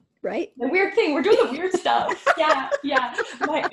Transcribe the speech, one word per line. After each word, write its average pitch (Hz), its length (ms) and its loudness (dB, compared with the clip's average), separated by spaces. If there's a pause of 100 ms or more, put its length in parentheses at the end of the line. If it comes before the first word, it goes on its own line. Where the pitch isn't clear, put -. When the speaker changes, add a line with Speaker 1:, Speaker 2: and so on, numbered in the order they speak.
(220)
Speaker 1:
right? 202 360 -6
Speaker 2:
The 247 120 -2
weird 370 260 0
thing. 359 180 2
We're 269 80 0
doing 415 140 6 (100)
the 240 60 -4
weird 359 220 -4
stuff. - 580 0
Speaker 1:
<laughs> - 60 2
Speaker 2:
Yeah, 302 320 2 (120)
yeah. 262 320 -2 (280)
My, 294 320 -2